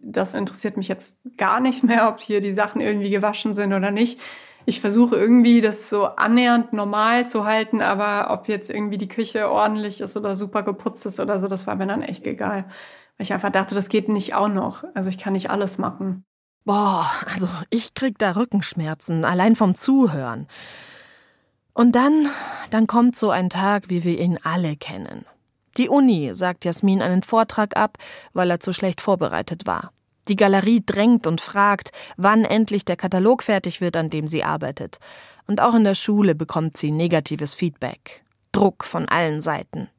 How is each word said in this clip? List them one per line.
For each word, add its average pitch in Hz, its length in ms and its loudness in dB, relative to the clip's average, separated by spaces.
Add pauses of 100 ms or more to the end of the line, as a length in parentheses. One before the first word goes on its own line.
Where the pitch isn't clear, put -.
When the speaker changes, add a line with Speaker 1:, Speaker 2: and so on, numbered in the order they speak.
Speaker 1:
das 190 320 -4
interessiert 202 420 -6
mich 196 120 -4
jetzt - 300 -10 (200)
gar 202 220 0
nicht 254 220 0
mehr, 233 280 2
ob 220 100 -6
hier 208 220 -2
die 202 100 -4
Sachen 208 300 -2
irgendwie 208 280 -2
gewaschen 208 440 -2
sind 202 180 -2
oder 196 180 0
nicht. 233 300 0 (460)
Ich - 160 -2
versuche 233 340 4
irgendwie, 233 460 6
das 208 260 0
so 208 160 0
annähernd 240 680 2
normal 214 520 0
zu 214 200 -2
halten, 220 340 0
aber 202 500 0
ob - 180 -4
jetzt 208 200 -6
irgendwie 208 300 -6
die 196 100 -6
Küche 220 420 -4
ordentlich 208 520 0
ist 196 120 -8
oder 202 220 -4
super 202 260 -4
geputzt 202 440 -6
ist 196 140 -6
oder 196 200 -2
so, 196 80 -2
das 190 180 -6
war 208 100 -6
mir 190 100 -2
dann 202 160 -4
echt - 240 -10
egal. 196 380 -4 (520)
Weil 208 80 -10
ich 185 80 -6
einfach 196 180 -2
dachte, 190 240 0
das 196 140 -2
geht 214 220 0
nicht 202 240 -2
auch 208 140 2
noch. 196 360 -4 (100)
Also 190 140 -4
ich 185 80 -4
kann 190 160 -6
nicht 190 160 -2
alles 196 300 -4
machen. 190 440 -6 (440)
Speaker 2:
Boah, 202 440 2 (220)
also 185 160 -4 (220)
ich 226 240 -4
krieg 262 240 -4
da 202 140 0
Rückenschmerzen, 170 920 -2
allein 185 320 4
vom 190 180 4
Zuhören. 151 720 0 (1300)
Und 240 200 6
dann, 285 360 4 (420)
dann 220 160 4
kommt 240 300 4
so 214 140 0
ein 180 200 0
Tag, 196 380 0
wie 175 160 -2
wir 170 140 0
ihn 175 240 0
alle 160 340 -2
kennen. 95 480 -12 (520)
Die 254 120 2
Uni 220 460 4
sagt 180 300 -4
Jasmin 190 380 2
einen 180 200 2
Vortrag 220 540 0
ab, - 220 0 (340)
weil 180 180 0
er 175 100 -2
zu 190 120 -4
schlecht 180 280 -2
vorbereitet 170 680 -2
war. 90 260 -6 (340)
Die 208 100 0
Galerie 196 480 4
drängt 233 420 4
und 160 140 0
fragt, 202 520 0 (240)
wann 208 280 4
endlich 208 400 0
der 175 120 -2
Katalog 190 480 2
fertig 190 360 -2
wird, 175 160 -2
an 160 140 -2
dem 156 160 -4
sie 156 180 -2
arbeitet. 151 540 -6 (480)
Und 208 140 -2
auch 240 140 4
in 226 100 6
der 196 100 4
Schule 202 400 2
bekommt 160 420 -4
sie 151 140 -4
negatives 156 640 -2
Feedback. - 720 -8 (280)
Druck 196 320 2
von - 240 -6
allen 156 320 0
Seiten. 151 480 -6 (100)